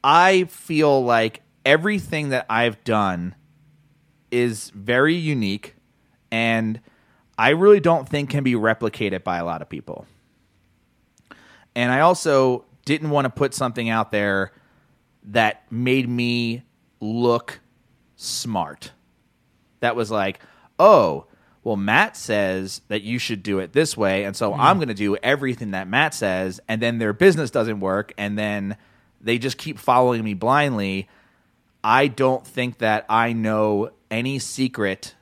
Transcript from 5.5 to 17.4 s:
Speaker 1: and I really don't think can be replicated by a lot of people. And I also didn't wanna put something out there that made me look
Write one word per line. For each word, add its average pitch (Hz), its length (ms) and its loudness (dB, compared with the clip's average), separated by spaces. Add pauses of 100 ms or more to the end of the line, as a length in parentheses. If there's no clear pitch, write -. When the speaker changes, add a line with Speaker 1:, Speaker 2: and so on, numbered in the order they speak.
Speaker 1:
and 113 500 0 (580)
I 117 120 4
really 190 300 6
don't 156 280 2
think 143 220 -4
can 143 140 -2
be 127 100 2
replicated 107 720 -2
by 90 140 -4
a 85 60 -6
lot 80 180 -6
of - 60 -16
people. - 380 -14 (1700)
And 120 160 0
I 131 100 2
also 139 640 2 (200)
didn't 151 260 -2
wanna 139 200 0
put 135 240 -2
something 120 340 -4
out 113 240 -2
there 98 400 -2 (720)
that 107 480 0
made 123 360 0
me 120 540 -4 (380)
look 117 600 -2 (560)